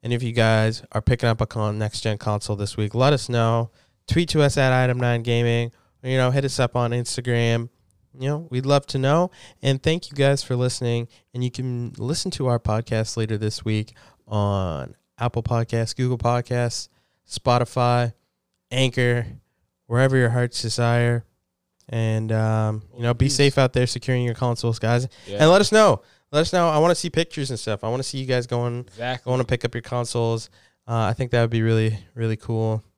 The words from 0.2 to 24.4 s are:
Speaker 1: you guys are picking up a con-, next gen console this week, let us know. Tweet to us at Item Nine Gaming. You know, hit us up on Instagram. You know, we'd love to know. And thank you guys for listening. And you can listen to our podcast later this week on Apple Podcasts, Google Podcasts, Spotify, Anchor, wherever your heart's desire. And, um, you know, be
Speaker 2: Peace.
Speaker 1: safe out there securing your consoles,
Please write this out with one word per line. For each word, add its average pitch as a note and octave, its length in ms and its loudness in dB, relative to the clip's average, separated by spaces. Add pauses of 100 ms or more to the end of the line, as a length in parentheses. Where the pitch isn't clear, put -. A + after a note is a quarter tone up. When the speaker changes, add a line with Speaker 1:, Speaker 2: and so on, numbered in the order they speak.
Speaker 1:
you A#2 100 -4
guys A2 500 2 (100)
are G#2+ 100 -4
picking B2 260 2
up A2+ 140 0
a A2 40 -2
con-, G#2+ 320 -4
next G#2+ 220 -4
gen A2 160 -2
console G#2+ 400 -4
this G2+ 200 -6
week, G#2 180 -4
let C3 180 4
us C#3 160 -2
know. A#2 420 0 (380)
Tweet E3+ 220 0
to D#3 120 2
us C#3+ 140 2
at C3 160 4
Item B2+ 260 2
Nine A#2+ 240 0
Gaming. A#2 480 0 (320)
You B2+ 140 -2
know, B2+ 140 4
hit C3+ 160 0
us C3 120 -4
up B2+ 160 0
on A#2+ 180 0
Instagram. A#2 760 -2 (500)
You C3 100 -4
know, D3+ 220 -4
we'd B2+ 160 -4
love C#3 220 2
to C#3 100 -4
know. D3+ 320 2 (320)
And C3+ 200 0
thank E3 280 -2
you C#3 60 -14
guys C#3 260 2
for B2 140 -4
listening. A#2+ 500 -2 (280)
And B2 100 -4
you B2 60 -2
can B2 480 -6
listen D3+ 340 -4
to C3+ 140 -4
our B2 120 0
podcast A2 600 -2
later A2 200 -2
this G#2+ 260 -4
week G#2+ 280 -2 (340)
on G2 680 -2 (220)
Apple A#2+ 240 -2
Podcasts, A#2 520 -2
Google B2 240 -2
Podcasts, A#2+ 680 -2 (400)
Spotify, A#2+ 840 0 (560)
Anchor, B2 560 0 (600)
wherever C3 300 4
your B2 140 6
heart's A#2+ 320 -2
desire. A#2+ 600 0 (640)
And, A2 440 -2
um, A2 500 0 (140)
you A#2+ 60 -8
know, A#2+ 120 0
be B2+ 120 2
Speaker 2:
Peace. C#3+ 100 0
Speaker 1:
safe C#3+ 220 4
out C3 140 4
there B2 140 2
securing B2 380 -2
your A#2+ 100 -2
consoles, A#2+ 440 -2